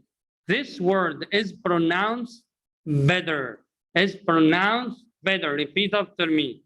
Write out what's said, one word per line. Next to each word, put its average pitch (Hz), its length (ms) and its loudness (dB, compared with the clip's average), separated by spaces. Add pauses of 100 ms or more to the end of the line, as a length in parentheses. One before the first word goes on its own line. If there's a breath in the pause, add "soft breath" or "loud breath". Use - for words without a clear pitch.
(480)
this 247 320 -4
word 175 520 0
is 202 200 0
pronounced 180 880 -2 (440)
better. 147 760 0 (340)
Is 185 220 2
pronounced 180 880 2 (180)
better. 185 320 -2
Repeat 170 400 -2
after 196 320 -2
me. 151 400 -2